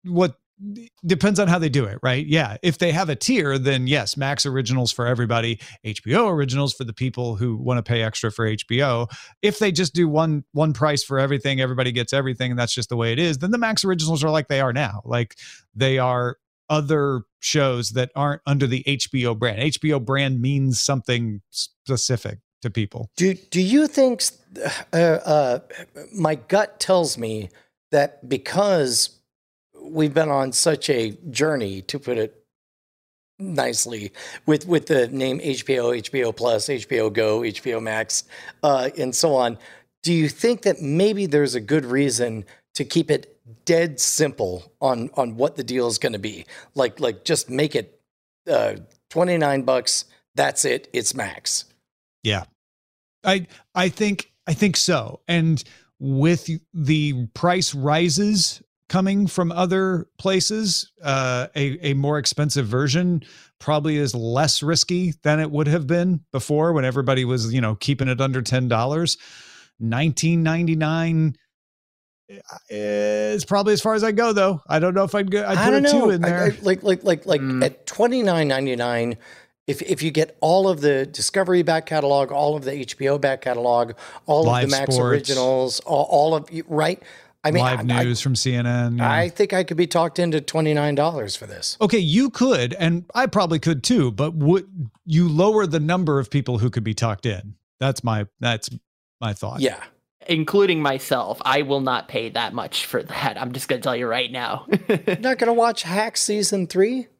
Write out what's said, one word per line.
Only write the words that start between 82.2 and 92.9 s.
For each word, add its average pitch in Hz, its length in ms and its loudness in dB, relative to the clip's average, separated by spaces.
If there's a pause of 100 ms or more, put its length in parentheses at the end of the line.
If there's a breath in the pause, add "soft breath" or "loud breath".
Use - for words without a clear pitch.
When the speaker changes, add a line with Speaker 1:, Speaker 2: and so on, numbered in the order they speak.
Speaker 2:
all 147 240 0
of 147 80 -8
the 131 80 -4
H 139 260 -10
B 139 100 -2
O 139 100 2
back 135 240 0
catalog, 120 520 2 (320 loud breath)
all 151 160 4
of 139 60 4
Speaker 1:
Live 123 220 2
Speaker 2:
the 139 80 2
Max 139 180 0
Speaker 1:
sports. 127 340 2
Speaker 2:
originals, 131 520 0
all, 147 240 0
all 160 300 4
of, 147 140 -6 (180)
right? 160 340 0 (420 loud breath)
I 151 80 2
mean, 127 120 2
Speaker 1:
Live 127 160 0
Speaker 2:
I, - 20 -6 (180)
I, 123 40 2
Speaker 1:
news 123 160 0
from 131 160 -2
C 127 180 -2
N 120 140 -2
N, 120 300 0
yeah. 120 140 2
Speaker 2:
I 165 180 2
think 202 240 0
I 190 100 2
could 165 140 -4
be 170 100 2
talked 170 320 0
into 165 220 0
twenty-nine 147 540 0
dollars 143 400 -2
for - 120 -14
this. - 340 -10
Speaker 1:
Okay, 220 180 4
you 190 300 4
could, 185 460 2
and 170 300 0 (100)